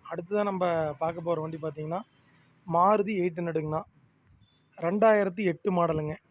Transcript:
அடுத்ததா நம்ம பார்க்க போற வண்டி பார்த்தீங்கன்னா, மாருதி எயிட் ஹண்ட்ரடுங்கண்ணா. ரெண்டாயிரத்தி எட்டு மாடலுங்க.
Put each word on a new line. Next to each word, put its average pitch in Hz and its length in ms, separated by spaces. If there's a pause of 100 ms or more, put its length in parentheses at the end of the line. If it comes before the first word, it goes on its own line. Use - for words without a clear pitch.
அடுத்ததா 175 380
நம்ம 196 220 (280)
பார்க்க 165 280
போற 165 200
வண்டி 160 160
பார்த்தீங்கன்னா, 156 440 (680)
மாருதி 196 500
எயிட் 175 220
ஹண்ட்ரடுங்கண்ணா. 160 420 (1000)
ரெண்டாயிரத்தி 202 680
எட்டு 180 280
மாடலுங்க. 160 420 (160)